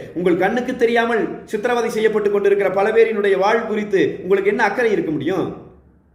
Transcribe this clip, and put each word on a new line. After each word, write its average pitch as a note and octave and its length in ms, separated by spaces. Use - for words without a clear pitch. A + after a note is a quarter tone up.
உங்கள் F3 240
கண்ணுக்கு A#3 380
தெரியாமல் A#3 680
சித்திரவதை A#3 440
செய்யப்பட்டு G#3+ 420
கொண்டிருக்கிற G3 400
பல G3 180
பேரினுடைய G#3+ 480
வாழ்வு A3 280
குறித்து G3+ 560
உங்களுக்கு G3 280
என்ன A#3+ 140
அக்கறை A3 280
இருக்க E3+ 200
முடியும்? D3 460